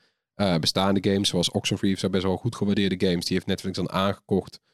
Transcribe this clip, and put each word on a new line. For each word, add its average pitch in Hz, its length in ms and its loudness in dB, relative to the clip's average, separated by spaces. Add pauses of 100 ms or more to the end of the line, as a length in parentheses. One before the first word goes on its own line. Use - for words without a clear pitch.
(340)
eh, 95 240 2
bestaande 95 520 2
games, 98 180 2
zoals 90 220 0
Oxenfree, 98 480 -2
zijn 98 120 -2
best 95 140 0
wel 92 120 0
goed - 200 -4
gewaardeerde 98 500 0
games. 87 180 2
Die - 120 -2
heeft 90 100 -4
Netflix 95 300 -4
dan 90 140 -4
aangekocht 95 680 -2 (120)